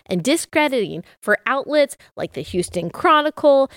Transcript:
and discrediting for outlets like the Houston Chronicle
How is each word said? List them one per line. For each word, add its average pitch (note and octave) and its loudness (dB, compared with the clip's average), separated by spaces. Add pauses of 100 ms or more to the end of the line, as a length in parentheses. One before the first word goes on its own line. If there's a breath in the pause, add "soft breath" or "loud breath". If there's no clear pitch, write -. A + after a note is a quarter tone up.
and F3+ -2
discrediting C4 -2 (200 soft breath)
for - 0
outlets C#4 0 (220 soft breath)
like - -8
the C3+ -8
Houston F3 -6
Chronicle D4 2